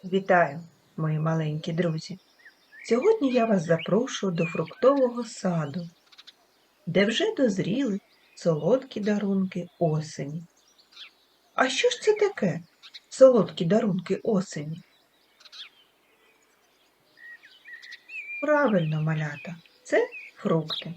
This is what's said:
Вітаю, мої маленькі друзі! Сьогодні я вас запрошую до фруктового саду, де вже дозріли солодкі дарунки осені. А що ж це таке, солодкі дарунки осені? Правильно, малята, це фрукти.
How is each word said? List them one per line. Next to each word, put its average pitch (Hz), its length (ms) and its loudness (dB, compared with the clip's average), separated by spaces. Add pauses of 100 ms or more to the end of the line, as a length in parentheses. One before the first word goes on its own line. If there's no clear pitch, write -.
Вітаю, 175 560 2 (360)
мої 156 220 -2
маленькі 160 540 -2
друзі! 170 460 -4 (640)
Сьогодні 277 480 2
я 233 120 4
вас 196 200 2
запрошую 180 680 0
до 165 140 0
фруктового 240 760 2
саду, 170 640 -4 (960)
де 175 180 4
вже 320 300 0
дозріли 208 640 0 (340)
солодкі 180 680 0
дарунки 196 680 -2 (100)
осені. 156 640 -2 (1120)
А 262 140 0
що 480 220 0
ж - 100 -8
це 427 140 2
таке, 202 460 0 (480)
солодкі 247 560 6
дарунки 190 580 0
осені? 170 600 -2 (3500)
Правильно, 214 640 0
малята, 156 540 -6 (260)
це 440 260 0 (280)
фрукти. 160 600 -4